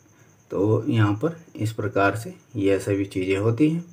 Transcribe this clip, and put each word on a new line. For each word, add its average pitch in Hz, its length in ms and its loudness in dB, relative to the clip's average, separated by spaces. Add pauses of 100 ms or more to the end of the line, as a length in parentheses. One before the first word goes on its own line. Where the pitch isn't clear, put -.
(520)
तो 104 360 2
यहाँ 107 280 2
पर 160 220 -4 (200)
इस 107 160 -4
प्रकार 98 440 0
से 180 160 -12 (240)
यह 98 220 2
सभी 101 260 -2
चीज़ें 95 320 -2
होती 113 320 2
हैं 170 240 -2